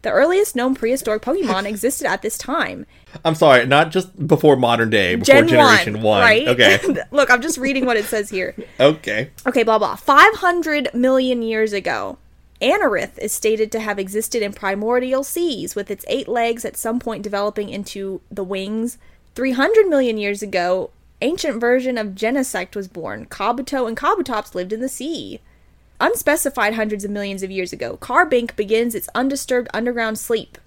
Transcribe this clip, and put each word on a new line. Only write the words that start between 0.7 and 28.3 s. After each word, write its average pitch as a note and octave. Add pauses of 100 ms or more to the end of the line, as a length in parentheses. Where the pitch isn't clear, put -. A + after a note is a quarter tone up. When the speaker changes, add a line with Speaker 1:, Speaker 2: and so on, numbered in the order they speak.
Speaker 1:
prehistoric A3+
Pokemon A#3+
Speaker 2:
<laughs> G3+
Speaker 1:
existed A3
at F3+
this A3
time. B3+ (380)
Speaker 2:
I'm E3
sorry, C3+
not D3+
just F3+
before D3+
modern A#2
day, F#2
before - (100)
Speaker 1:
Gen E4
Speaker 2:
Generation A3+
Speaker 1:
one, A3
Speaker 2:
one. G#3+
Speaker 1:
right? A3+
Speaker 2:
Okay. B2+ (280)
Speaker 1:
<laughs> -
Look, C#4
I'm B3
just C#4
reading C4
what A#3
it G#3
says G#3+
here. F#3 (240)
Speaker 2:
Okay. C3+ (160)
Speaker 1:
Okay, B3+
blah, A3
blah. G3
Five E4+
hundred D#4+
million B3+
years A3
ago, A#2 (420)
Anorith C4
is G#3+
stated G#3+
to A3
have G#3
existed G#3
in G3+
primordial A#3+
seas C#4
with G3+
its G3
eight C4
legs A#3
at -
some A#3
point A3
developing G#3
into G3 (100)
the G3
wings. G3+ (360)
Three C4
hundred G4
million B3+
years G3+
ago, F#3 (320)
ancient C#4+
version B3
of G#3+
Genesect A3
was G3
born. A2
Kabuto B3
and A3+
Kabutops C4+
lived F#3
in A3
the C4
sea. B3 (600)
Unspecified C#4
hundreds G#3+
of G3+
millions G3
of F#3+
years F#3
ago, -
Carbink B3+